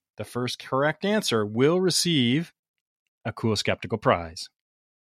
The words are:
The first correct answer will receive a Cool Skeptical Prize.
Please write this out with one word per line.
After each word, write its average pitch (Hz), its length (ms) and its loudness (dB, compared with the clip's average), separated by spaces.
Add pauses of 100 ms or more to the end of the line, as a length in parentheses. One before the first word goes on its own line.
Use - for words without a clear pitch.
(180)
The 107 80 -10
first 123 340 -6
correct 143 440 -2
answer 196 400 0
will 131 380 2
receive 160 720 2 (680)
a 113 100 -6
Cool 110 220 0
Skeptical 98 420 -2
Prize. 85 520 0 (580)